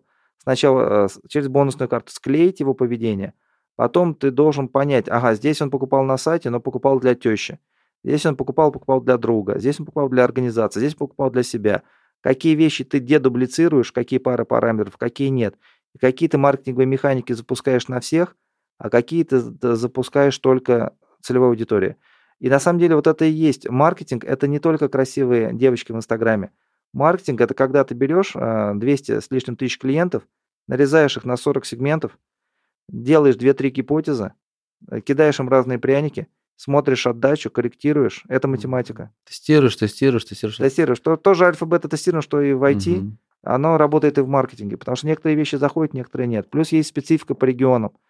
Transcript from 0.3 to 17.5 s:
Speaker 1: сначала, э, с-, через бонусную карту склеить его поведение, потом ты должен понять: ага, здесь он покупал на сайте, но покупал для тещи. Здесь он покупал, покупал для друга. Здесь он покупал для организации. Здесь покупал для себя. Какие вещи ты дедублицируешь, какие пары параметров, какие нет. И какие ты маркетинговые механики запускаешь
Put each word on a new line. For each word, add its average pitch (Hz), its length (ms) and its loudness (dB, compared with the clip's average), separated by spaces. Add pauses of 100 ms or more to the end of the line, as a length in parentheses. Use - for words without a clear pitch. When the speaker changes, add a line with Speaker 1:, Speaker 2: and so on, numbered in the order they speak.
Speaker 1:
сначала, 127 640 2
э, 98 40 0
с-, - 180 -20
через 143 200 -2
бонусную 135 420 0
карту 117 220 -6
склеить 165 480 0
его 135 140 0
поведение, 113 600 -4 (460)
потом 165 340 2
ты 139 160 -2
должен 139 380 2
понять: 139 400 0
ага, 117 280 0
здесь 147 260 -2
он 143 100 -2
покупал 135 320 0
на 135 140 0
сайте, 160 320 -2
но 120 100 -4
покупал 131 400 0
для 127 160 2
тещи. - 440 -4 (440)
Здесь 147 220 -2
он 147 100 0
покупал, 143 380 0
покупал 131 260 -2
для 123 180 0
друга. 110 400 0
Здесь 131 220 -2
он 147 60 -10
покупал 143 240 -4
для 127 160 2
организации. 117 560 -2
Здесь 147 140 -2
покупал 139 360 -4
для 123 120 0
себя. 104 400 -2 (360)
Какие 151 360 2
вещи 151 280 0
ты 139 160 -2
дедублицируешь, 127 920 0
какие 123 260 -2
пары 123 240 -2
параметров, 113 540 0
какие 135 320 -4
нет. 120 260 -2 (400)
И - 20 -20
какие 131 300 2
ты 143 100 0
маркетинговые 135 500 2
механики 131 440 -2
запускаешь 123 560 -2